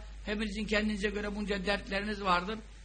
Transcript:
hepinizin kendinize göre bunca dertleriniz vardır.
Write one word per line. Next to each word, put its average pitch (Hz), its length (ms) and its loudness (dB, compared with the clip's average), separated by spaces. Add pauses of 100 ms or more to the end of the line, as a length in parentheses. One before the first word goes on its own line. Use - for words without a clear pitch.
(240)
hepinizin 208 400 0
kendinize 214 440 2
göre 208 280 -2
bunca 196 300 0
dertleriniz 202 560 0
vardır. 185 360 2 (260)